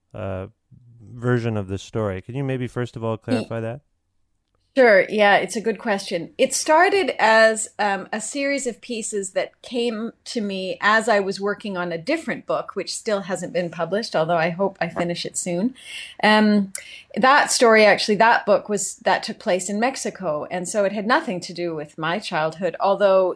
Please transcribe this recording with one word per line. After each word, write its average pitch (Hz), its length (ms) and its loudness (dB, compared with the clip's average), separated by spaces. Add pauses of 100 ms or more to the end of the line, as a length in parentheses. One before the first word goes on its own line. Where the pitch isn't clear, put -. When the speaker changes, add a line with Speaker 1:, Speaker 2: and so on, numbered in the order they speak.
(140)
Speaker 1:
uh, 95 340 -8 (540)
version 117 560 -2
of 98 100 -6
the 95 100 -6
story. 98 440 -6
Can 117 140 -12
you 139 80 -4
maybe 131 240 -4
first 123 280 -8
of 113 80 -12
all 113 140 -4
clarify - 420 -4
that? 113 220 -10 (960)
Speaker 2:
Sure. 214 320 8
Yeah, 202 260 6
it's 190 220 0
a 202 40 -6
good 208 180 -4
question. 196 580 -4
It 262 160 2
started 349 680 2
as, 220 480 4 (100)
um, 196 360 -2
a 214 80 -6
series 277 440 -4
of 226 140 -8
pieces 214 520 -8
that - 300 -4
came 233 520 -4 (100)
to - 160 -6
me 190 400 -4
as 214 300 2
I 208 100 4
was 196 220 -4
working 202 340 -6
on 175 160 -4
a 170 60 -6
different 240 480 -4
book, 165 280 -4
which - 220 -8
still 202 260 -4
hasn't 175 300 -8
been 175 180 -4
published, 170 460 -4
although 165 220 2
I 165 140 0
hope 190 280 -4
I 170 80 -2
finish 175 380 -4
it - 100 -10
soon. 185 400 -4 (480)
Um, 208 480 4 (460)
that 262 340 4
story, 220 320 6
actually, 208 320 4
that 226 300 4
book 190 240 2
was, 202 300 -4
that - 240 0
took - 160 -10
place 185 300 -2
in 208 80 -4
Mexico. 196 720 -4
And 180 200 -6
so 202 160 0
it 196 80 -2
had 208 120 -6
nothing 226 360 0
to 180 120 -14
do 170 220 -6
with 151 220 -12
my 165 200 -4
childhood, 165 600 -4
although 190 560 2